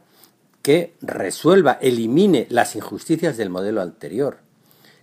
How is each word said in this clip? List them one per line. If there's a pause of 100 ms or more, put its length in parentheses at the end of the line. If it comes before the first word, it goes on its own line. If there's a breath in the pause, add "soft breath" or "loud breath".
(640 soft breath)
que
resuelva,
elimine
las
injusticias
del
modelo
anterior. (640 soft breath)